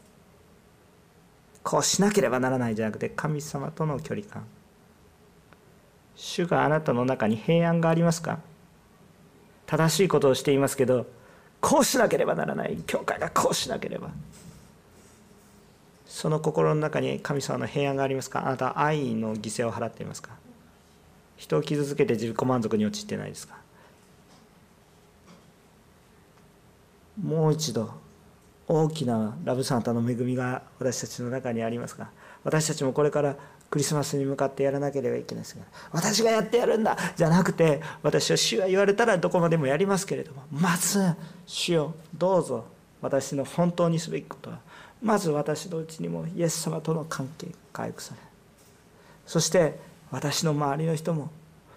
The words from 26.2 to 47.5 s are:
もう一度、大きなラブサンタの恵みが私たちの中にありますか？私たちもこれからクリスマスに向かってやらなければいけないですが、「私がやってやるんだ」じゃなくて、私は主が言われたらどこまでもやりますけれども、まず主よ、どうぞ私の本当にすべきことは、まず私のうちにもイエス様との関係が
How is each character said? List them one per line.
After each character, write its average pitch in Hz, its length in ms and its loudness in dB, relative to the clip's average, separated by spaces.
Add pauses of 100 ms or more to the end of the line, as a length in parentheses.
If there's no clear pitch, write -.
も 156 280 4
う 151 40 6
一 - 200 -2
度、 107 180 -2 (760)
大 160 220 4
き 156 160 -4
な 113 380 0
ラ 127 120 0
ブ 131 80 -2
サ 131 160 0
ン 107 40 -2
タ 120 100 0
の 117 60 0 (100)
恵 123 60 -2
み 123 200 -2
が 127 260 -4 (180)
私 123 220 -2
た 120 60 -8
ち - 120 -12
の 123 100 -6
中 127 220 -4
に 113 120 -2
あ 113 60 -2
り 117 100 -4
ま 120 80 -8
す - 100 -16
か？ 110 120 -14 (360)
私 156 220 2
た 156 80 -2
ち - 100 -4
も 127 80 0
こ 147 100 2
れ 147 80 4
か 147 100 2
ら 139 140 0 (340)
ク 147 100 0
リ 143 40 0
ス 156 100 -2
マ 147 100 2
ス - 120 -4
に 139 80 0
向 135 140 -2
か 139 80 2
っ 135 60 -2
て 139 120 -2
や 135 80 4
ら 139 80 -2
な 143 120 -2
け 139 100 -2
れ 120 80 -2
ば 120 80 -2
い 123 60 -6
け - 120 -10
な 110 60 -10
い - 20 -12
で - 60 -14
す - 60 -18
が、 104 80 -14 (280)
「私 202 320 2
が 226 80 4
や 220 80 4
っ 214 60 0
て 240 120 2
や 240 80 4
る 220 120 4
ん 220 60 2
だ」 - 140 2 (200)
じ 165 80 4
ゃ 156 40 4
な 180 140 6
く 185 80 2
て、 156 300 4 (220)
私 151 280 2
は 165 60 4
主 226 200 0
が 190 100 2
言 185 100 4
わ 202 80 4
れ 202 80 4
た 233 120 4
ら 208 120 4
ど 175 120 0
こ 180 120 2
ま 170 80 4
で 165 80 4
も 147 80 0
や 135 100 4
り 180 100 2
ま 196 120 2
す 180 100 -4
け 143 80 -2
れ 135 80 -6
ど - 100 -14
も、 135 160 -16
ま 175 280 0
ず 190 360 2 (320)
主 - 280 -2
よ、 156 200 2 (200)
ど 180 260 2
う - 60 2
ぞ 117 200 -4 (360)
私 135 340 0
の 135 80 -2
本 175 300 0
当 170 160 2
に 165 100 0
す 160 100 -6
べ 160 120 -6
き - 60 -20
こ - 140 -12
と - 80 -14
は、 170 100 -14 (420)
ま 214 180 2
ず 180 100 0
私 151 380 -2
の 170 120 -6
う 160 60 -8
ち - 160 -16
に 170 80 -6
も 165 160 -6 (100)
イ 170 60 -4
エ 165 80 2
ス - 140 -4
様 160 180 -4
と 160 120 -2
の 156 120 -4
関 139 220 -6 (100)
係 - 100 -12
が - 60 -14 (180)